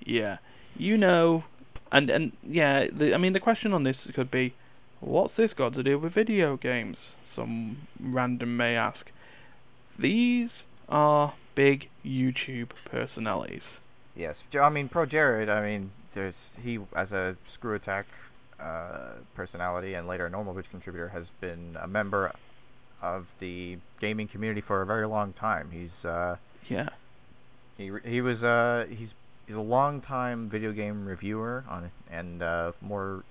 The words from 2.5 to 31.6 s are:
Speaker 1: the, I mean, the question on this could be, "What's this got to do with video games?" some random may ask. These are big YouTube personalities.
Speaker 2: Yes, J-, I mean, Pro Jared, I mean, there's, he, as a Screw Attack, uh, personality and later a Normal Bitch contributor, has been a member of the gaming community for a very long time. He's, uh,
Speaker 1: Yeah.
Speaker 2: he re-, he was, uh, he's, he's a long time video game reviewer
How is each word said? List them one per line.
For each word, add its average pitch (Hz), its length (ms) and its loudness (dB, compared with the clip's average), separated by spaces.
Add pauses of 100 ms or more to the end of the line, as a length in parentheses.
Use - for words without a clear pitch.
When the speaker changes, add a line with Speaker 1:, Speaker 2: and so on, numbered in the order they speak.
Speaker 1:
the, 151 200 4
I 110 40 6
mean, 185 160 4
the 190 80 2
question 220 320 2
on 165 100 2
this 131 320 0
could 135 160 0
be, 127 240 2 (460)
"What's - 340 2
this 220 180 4
got 123 220 0
to 135 80 -2
do 139 160 4
with 165 140 -4
video 202 440 4
games?" 120 680 -4
some 117 640 -6 (100)
random 123 580 0
may 120 200 2
ask. 110 340 -2 (880)
These 240 640 2 (240)
are 151 460 6 (220)
big 139 320 6 (180)
YouTube 127 600 -2 (160)
personalities. 110 960 -6 (340)
Speaker 2:
Yes, 80 340 -8
J-, 143 120 0
I 143 80 10
mean, 143 200 0
Pro 165 160 2
Jared, 127 440 4
I 104 120 4
mean, 104 300 -2 (220)
there's, 95 500 -8
he, 117 160 -4 (160)
as 95 180 0
a 92 320 0
Screw - 300 -6
Attack, 101 320 -4 (540)
uh, 80 540 -10 (200)
personality 90 600 -4
and 87 120 -6
later 90 200 -4
a 85 40 -6
Normal 95 240 -6
Bitch 92 160 -10
contributor, 87 380 -10
has 87 220 -10 (100)
been 85 400 -10
a 87 80 -8
member 98 440 0 (720)
of 90 380 -6
the 90 380 -8 (200)
gaming 107 300 -2
community 104 320 -4
for 98 220 0
a 95 40 -4
very 107 200 0
long 104 260 -2
time. 90 400 -2
He's, 85 320 -10
uh, 87 320 -2 (320)
Speaker 1:
Yeah. 143 200 -2 (880)
Speaker 2:
he 98 140 -10
re-, 104 140 -8
he 117 160 -2
was, 123 220 0
uh, 120 480 4
he's, 113 240 -12 (320)
he's 107 80 -12
a 110 60 -4
long 131 400 2
time 123 480 -4
video 107 240 -4
game 104 340 -6
reviewer 110 600 -6